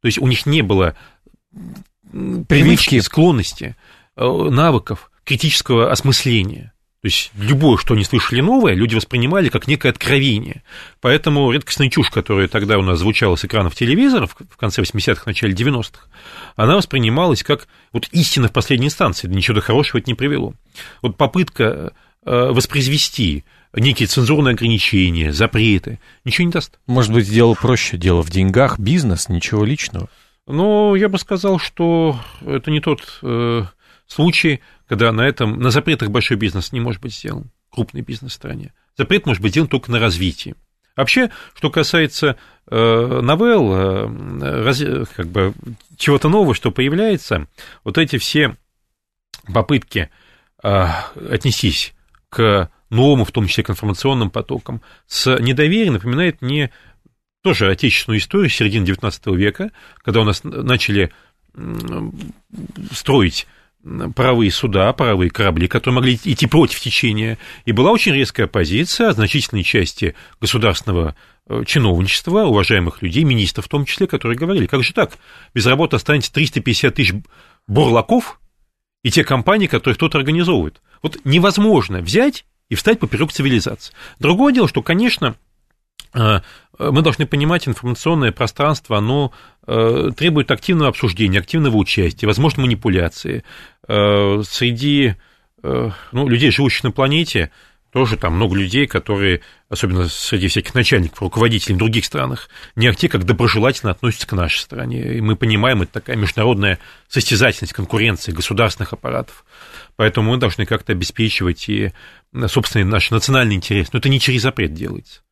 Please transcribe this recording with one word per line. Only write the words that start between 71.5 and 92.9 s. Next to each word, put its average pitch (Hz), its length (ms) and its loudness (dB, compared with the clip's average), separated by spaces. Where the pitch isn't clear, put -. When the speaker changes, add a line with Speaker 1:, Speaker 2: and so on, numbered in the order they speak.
Speaker 1:
чиновничества, 117 760 0
уважаемых 104 600 2
людей, 98 220 0
министров 113 420 0
в - 20 -18
том 143 180 -2
числе, - 200 -2
которые 120 300 -4
говорили: 160 300 -2
«Как 135 160 0
же - 100 -4
так? - 200 0
Без 110 100 0
работы 135 320 2
останется 139 360 0
триста 147 280 0
пятьдесят 123 360 0
тысяч 117 180 0
бурлаков 123 720 2
и 117 80 0
те 160 140 2
компании, 180 420 2
которые 123 280 0
кто-то 160 240 0
организовывает». 147 640 0
Вот 156 220 -6
невозможно 175 800 2
взять 202 420 0
и - 60 -4
встать 220 260 0
поперек 143 320 -2
цивилизации. 127 640 -2
Другое 262 340 2
дело, 240 160 4
что, - 140 -2
конечно, 180 520 0
э, 107 280 2
мы 147 240 2
должны 156 240 0
понимать, 151 400 0
информационное 123 640 -2
пространство, 135 640 -2
оно, 127 340 0
э, 113 500 2
требует 151 340 0
активного 147 400 0
обсуждения, 98 480 0
активного 131 380 0
участия, 98 500 0
возможно, 131 360 0
манипуляции. 95 840 -2